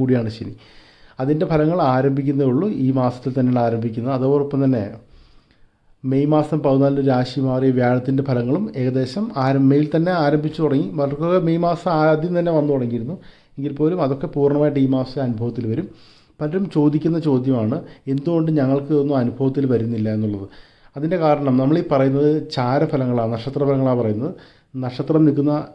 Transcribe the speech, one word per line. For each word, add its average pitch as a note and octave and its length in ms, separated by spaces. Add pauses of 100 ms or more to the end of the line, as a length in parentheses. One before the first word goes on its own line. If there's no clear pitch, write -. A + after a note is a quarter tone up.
കൂടിയാണ് B2 340
ശനി. G#2 180 (680)
അതിൻ്റെ D3+ 300
ഫലങ്ങൾ D#3 260 (160)
ആരംഭിക്കുന്നേ C#3 580
ഉള്ളൂ, D#3 140 (180)
ഈ B2+ 40 (120)
മാസത്തിൽ B2+ 380
തന്നെയാണ് B2 280
ആരംഭിക്കുന്നത്. A#2 520
അതോടൊപ്പം C#3 460
തന്നെ B2+ 200 (1200)
മെയ് C3+ 280
മാസം D3+ 320
പതിനാലിന് C#3 460
രാശി B2+ 360
മാറിയ C3 320
വ്യാഴത്തിൻ്റെ B2+ 480
ഫലങ്ങളും B2+ 380 (160)
ഏകദേശം C3 440 (200)
ആരം-, C3+ 260
മെയിൽ D3 240
തന്നെ E3+ 180 (120)
ആരംഭിച്ചു D3+ 400
തുടങ്ങി. C#3 220 (120)
പലർക്കൊക്കെ D3+ 480
മെയ് E3 180
മാസം E3+ 260 (120)
ആദ്യം D#3 360
തന്നെ E3+ 200
വന്നു D3 160
തുടങ്ങിയിരുന്നു. A#2+ 420 (400)
എങ്കിൽ C#3+ 220
പോലും D#3+ 260
അതൊക്കെ C#3 300
പൂർണ്ണമായിട്ട് C#3+ 500
ഈ C3 120
മാസം C3 300
അനുഭവത്തിൽ A#2 460
വരും. D#3+ 140 (540)
പലരും D#3+ 240 (120)
ചോദിക്കുന്ന D3+ 420 (100)
ചോദ്യമാണ്, B2+ 480 (360)
"എന്തുകൊണ്ട് D#3+ 380 (100)
ഞങ്ങൾക്ക് C#3 360
ഇതൊന്നും C#3+ 260
അനുഭവത്തിൽ C3+ 520
വരുന്നില്ല?" A2 340 (100)
എന്നുള്ളത്. G#2 280 (500)
അതിൻ്റെ E3 280
കാരണം C#3+ 360
നമ്മൾ C#3 220
ഈ - 100
പറയുന്നത് C#3 380 (260)
ചാരഫലങ്ങളാണ്, B2+ 800
നക്ഷത്രഫലങ്ങളാണ് C3 640
പറയുന്നത്. A2+ 300 (540)
നക്ഷത്രം D#3 400
നിൽക്കുന്ന C#3+ 260 (220)